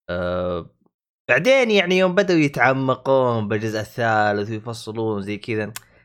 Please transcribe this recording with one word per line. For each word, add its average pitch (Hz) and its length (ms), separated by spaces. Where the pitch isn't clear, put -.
آه، 90 600
بعدين، 226 420
يعني، 185 260
يوم 185 180
بدأوا 185 240
يتعمقون 131 1080
بالجزء 107 320
الثالث 107 680
ويفصلون 110 720
زي 104 160
كذا، 107 360